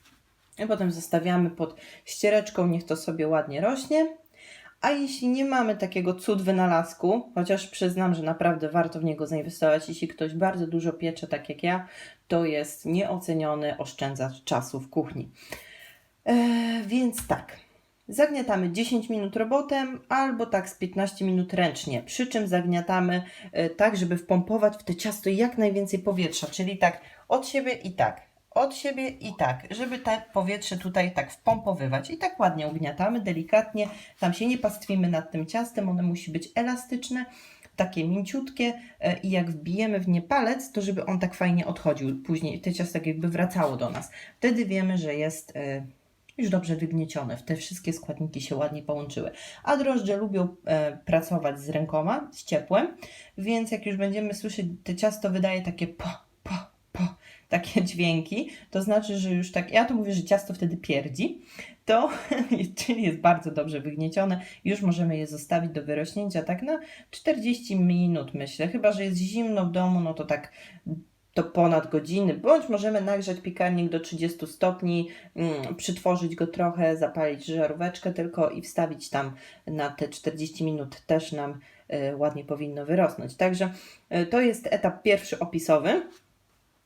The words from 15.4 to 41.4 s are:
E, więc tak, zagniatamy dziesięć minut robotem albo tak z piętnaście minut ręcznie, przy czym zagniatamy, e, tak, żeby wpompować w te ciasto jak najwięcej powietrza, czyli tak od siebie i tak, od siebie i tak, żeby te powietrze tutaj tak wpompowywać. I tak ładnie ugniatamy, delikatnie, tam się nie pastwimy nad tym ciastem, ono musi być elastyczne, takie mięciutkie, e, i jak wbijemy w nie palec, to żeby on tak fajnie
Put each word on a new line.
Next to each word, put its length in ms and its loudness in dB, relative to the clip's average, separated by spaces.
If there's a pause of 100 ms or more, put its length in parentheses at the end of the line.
E, 100 4 (520)
więc 400 0
tak, 300 -4 (520)
zagniatamy 640 2
dziesięć 360 0
minut 280 -2
robotem 720 0
albo 380 2
tak 220 0
z 60 -14
piętnaście 500 -2
minut 280 2
ręcznie, 500 0
przy 240 -4
czym 220 -2
zagniatamy, 760 2 (300)
e, 180 0
tak, 260 4
żeby 200 0
wpompować 600 2
w 80 -18
te 120 -2
ciasto 340 -4
jak 280 2
najwięcej 400 2
powietrza, 480 0
czyli 320 -4
tak 220 4 (280)
od 180 2
siebie 260 0
i 200 -8
tak, 380 -2 (200)
od 240 2
siebie 340 -4
i 300 -10
tak, 320 0
żeby 280 -6
te 240 0 (100)
powietrze 440 -2
tutaj 380 0
tak 180 -2
wpompowywać. 800 0
I 80 -6
tak 220 -2
ładnie 280 2
ugniatamy, 520 -2
delikatnie, 680 0 (320)
tam 120 2
się 140 -2
nie 120 2
pastwimy 500 0
nad 220 0
tym 160 -4
ciastem, 420 -2
ono 140 0
musi 280 -2
być 240 -6
elastyczne, 680 -4 (520)
takie 320 0
mięciutkie, 720 -2 (200)
e, 180 0
i 120 -4
jak 200 0
wbijemy 500 -2
w 80 -4
nie 140 4
palec, 500 0
to 100 -2
żeby 240 -2
on 120 0
tak 160 -2
fajnie 320 2